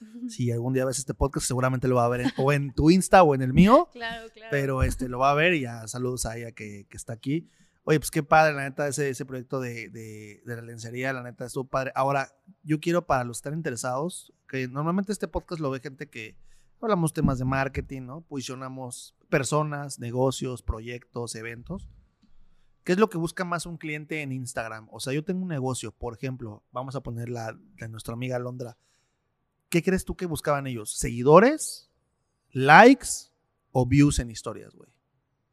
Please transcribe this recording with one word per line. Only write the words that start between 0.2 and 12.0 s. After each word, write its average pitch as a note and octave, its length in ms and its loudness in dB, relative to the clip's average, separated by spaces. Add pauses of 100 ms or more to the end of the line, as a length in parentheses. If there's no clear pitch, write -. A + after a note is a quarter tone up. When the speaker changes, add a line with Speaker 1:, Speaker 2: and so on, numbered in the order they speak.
Speaker 2:
Si B2 240 -2
algún A#2+ 220 -2
día B2+ 100 0
ves C3 160 -4
este - 120 -6
podcast, C3+ 360 -2
seguramente B2+ 400 0
lo B2+ 80 2
va A#2+ 80 4
a A#2+ 40 2
ver B2 120 -2
en, A#3+ 160 0
o C3+ 160 2
en C#3+ 200 0
tu D3 160 4
Insta F#3 360 8
o D3 100 6
en C3 80 0
el B2+ 100 0
mío. A3 400 10
Speaker 1:
Claro, A3+ 400 -10
claro. A3 200 -20
Speaker 2:
Pero, C3+ 320 0
este, B2+ 240 -2
lo B2 100 -6
va C#3 140 4
a - 20 2
ver E3+ 200 4
y C#3+ 80 0
ya A#2 260 -10
saludos B2 360 -6
a A2+ 140 -8
ella A#2 140 -12
que, G#2 360 -16
que - 80 -20
está A2+ 180 -12
aquí. C#3+ 340 -4 (340)
Oye, D#3 160 2
pues - 140 -6
qué D#3+ 100 0
padre, D#3 320 6
la C#3 80 -6
neta, C#3 240 -6
ese, C#3+ 240 -2
ese B2+ 160 -8
proyecto C3 320 -8
de, A#2 300 -8
de, G#2+ 560 -16
de A#2+ 120 -10
la A#2 60 -14
lencería, A#2 500 -8
la B2 120 -10
neta, B2 220 -12
estuvo C3 180 -8
padre. C3 320 -4
Ahora, C3+ 340 0 (320)